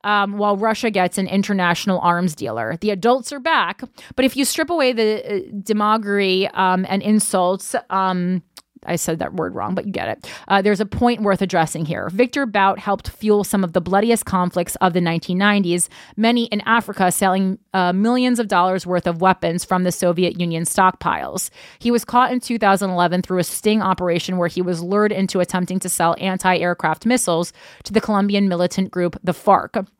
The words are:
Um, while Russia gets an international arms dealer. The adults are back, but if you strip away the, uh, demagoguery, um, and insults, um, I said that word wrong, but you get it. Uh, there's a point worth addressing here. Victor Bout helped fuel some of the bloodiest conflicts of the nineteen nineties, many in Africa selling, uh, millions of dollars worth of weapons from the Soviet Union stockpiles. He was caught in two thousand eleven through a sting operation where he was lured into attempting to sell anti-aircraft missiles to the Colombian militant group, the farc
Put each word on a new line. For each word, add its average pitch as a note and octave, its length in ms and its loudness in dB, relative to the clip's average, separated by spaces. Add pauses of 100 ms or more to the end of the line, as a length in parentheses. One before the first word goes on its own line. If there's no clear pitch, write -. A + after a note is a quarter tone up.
Um, G3+ 340 0
while G#3 180 0
Russia A3 340 0
gets F3+ 280 0
an F#3+ 80 -2
international F#3+ 720 0
arms F3 360 0
dealer. A2+ 460 -4
The G#3 100 0
adults A#3 420 0
are C#4+ 80 -10
back, B3 420 -2 (340)
but B3+ 80 2
if C4 120 0
you C4+ 80 0
strip D#4 260 -2
away C#4 220 2
the, A3 160 0 (180)
uh, G3 140 -4 (220)
demagoguery, G3+ 920 2
um, F#3 340 2
and G3 140 -2
insults, G3 720 0 (160)
um, F#3 520 -2 (440)
I E3+ 100 -2
said D#3+ 240 -4
that - 120 -4
word D#3 220 -4
wrong, C#3 200 -4
but G3+ 120 -4
you G3 60 -6
get - 160 -6
it. - 220 -10 (160)
Uh, G3 140 2
there's G3+ 200 2
a A3 40 0
point A#3+ 380 0
worth G3+ 180 2
addressing E3 460 0
here. D#3+ 240 -6
Victor B3 340 0
Bout G3 340 2
helped G3+ 300 -4
fuel G#3 340 2
some G3 220 0
of E3 80 -6
the F3+ 80 2
bloodiest G3+ 460 2
conflicts F3+ 500 -2
of F#3 160 2
the F3+ 80 2
nineteen E3+ 380 -2
nineties, F#3+ 500 2 (300)
many A#3 300 2
in G#3 180 -4
Africa G#3+ 440 2
selling, F#3+ 480 0 (140)
uh, F3+ 220 0
millions A#3+ 440 2
of A3+ 80 -2
dollars F#3 400 0
worth F3+ 200 0
of E3+ 160 -2
weapons F3+ 420 0
from F3+ 200 0
the F3+ 60 2
Soviet F3 480 0
Union E3+ 260 -2
stockpiles. F3+ 840 0 (300)
He A#3 120 0
was A#3 140 0
caught B3 260 2
in B3 100 -2
two A#3 180 -4
thousand G3 320 2
eleven F3 320 0
through F#3 160 -2
a E3+ 60 0
sting G#3+ 360 0
operation F3+ 560 0
where F3 120 0
he F3+ 120 -4
was F3 220 -2
lured G#3 300 2
into F#3+ 280 0
attempting F3+ 400 -2
to F3+ 80 -4
sell E3+ 320 2
anti-aircraft F3+ 840 0
missiles F3 480 0 (300)
to - 100 -12
the A3 80 2
Colombian G3+ 460 2
militant F3+ 420 -2
group, F3 340 -2
the F3+ 80 -2
farc - 540 2 (140)